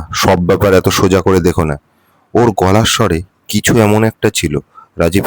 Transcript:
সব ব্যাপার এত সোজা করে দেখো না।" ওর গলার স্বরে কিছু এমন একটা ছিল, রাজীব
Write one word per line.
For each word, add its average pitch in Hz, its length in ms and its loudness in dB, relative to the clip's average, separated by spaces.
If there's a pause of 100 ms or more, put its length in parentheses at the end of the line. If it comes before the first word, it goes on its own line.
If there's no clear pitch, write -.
(140)
সব 95 260 0
ব্যাপার 92 340 0
এত 92 160 2
সোজা 95 320 0
করে 92 180 0
দেখো 85 260 0
না।" 73 100 -4 (580)
ওর 120 180 2
গলার 98 340 2
স্বরে 92 340 -2 (280)
কিছু - 320 -4
এমন 107 240 2
একটা 110 260 -2
ছিল, 78 240 -4 (440)
রাজীব 85 300 0